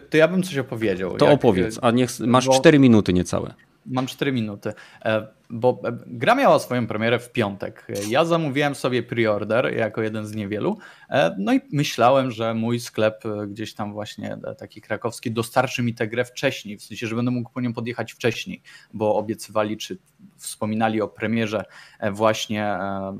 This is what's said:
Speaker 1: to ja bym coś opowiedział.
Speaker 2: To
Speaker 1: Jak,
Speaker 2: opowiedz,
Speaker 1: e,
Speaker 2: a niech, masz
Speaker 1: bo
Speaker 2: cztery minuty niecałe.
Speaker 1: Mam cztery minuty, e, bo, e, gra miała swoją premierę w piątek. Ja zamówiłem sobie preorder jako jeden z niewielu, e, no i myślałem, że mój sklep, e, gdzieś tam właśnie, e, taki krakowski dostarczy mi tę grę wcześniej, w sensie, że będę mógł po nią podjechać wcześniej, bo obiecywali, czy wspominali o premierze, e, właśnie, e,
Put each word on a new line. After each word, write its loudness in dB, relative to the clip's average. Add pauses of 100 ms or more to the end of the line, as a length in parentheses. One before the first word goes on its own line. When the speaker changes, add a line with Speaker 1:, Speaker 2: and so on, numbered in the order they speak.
(100)
Speaker 1:
to 2
ja 8
bym 0
coś -4
opowiedział. -2
Speaker 2:
To 4
Speaker 1:
Jak, 8
Speaker 2:
opowiedz, 2
Speaker 1:
e, -10
Speaker 2:
a 6
niech, 0
masz 2
Speaker 1:
bo 6
Speaker 2:
cztery 8
minuty 8
niecałe. -2 (320)
Speaker 1:
Mam -4
cztery -4
minuty, -4 (320)
e, 0 (240)
bo, 0
e, -4
gra 2
miała 6
swoją -2
premierę 0
w -10
piątek. -4 (220)
Ja 4
zamówiłem 0
sobie -2
preorder 0
jako -2
jeden -4
z -12
niewielu, -4 (320)
e, 2
no 0
i 2 (120)
myślałem, 2
że -4
mój -2
sklep, -2
e, -6
gdzieś -10
tam -8
właśnie, -10
e, -8
taki -18
krakowski -6
dostarczy 0
mi -2
tę -4
grę -2
wcześniej, -6
w -20
sensie, -10
że -4
będę 0
mógł -4
po -10
nią -4
podjechać -8
wcześniej, -4 (320)
bo 0
obiecywali, -4
czy -12 (380)
wspominali -2
o -2
premierze, -2 (360)
e, -2
właśnie, 0
e, -6